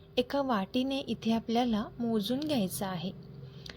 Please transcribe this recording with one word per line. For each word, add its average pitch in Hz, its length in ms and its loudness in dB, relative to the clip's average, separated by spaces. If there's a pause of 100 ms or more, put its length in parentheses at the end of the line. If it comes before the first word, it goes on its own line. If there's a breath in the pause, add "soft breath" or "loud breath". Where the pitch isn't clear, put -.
(180 loud breath)
एका 254 240 2
वाटीने 262 580 2
इथे 226 320 -2
आपल्याला 226 520 2 (160)
मोजून 226 400 2
घ्यायचा 233 480 0
आहे. 185 240 -4 (640 loud breath)